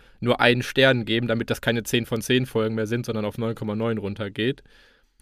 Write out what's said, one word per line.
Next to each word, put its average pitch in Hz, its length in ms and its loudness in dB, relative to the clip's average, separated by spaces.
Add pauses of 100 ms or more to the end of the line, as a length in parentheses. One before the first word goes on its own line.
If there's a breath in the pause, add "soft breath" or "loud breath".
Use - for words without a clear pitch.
(200 soft breath)
nur 120 200 2
einen 123 220 6
Stern 131 420 4
geben, 113 240 0
damit 113 220 0
das 110 100 -4
keine 117 220 0
zehn 117 240 -2
von 113 160 -4
zehn 127 240 2
Folgen 110 280 -2
mehr 110 120 -2
sind, 117 200 -2
sondern 107 180 -4
auf 104 140 -6
neun 113 160 -4
Komma 107 200 -6
neun 110 240 -2
runtergeht. 104 640 -4 (600 soft breath)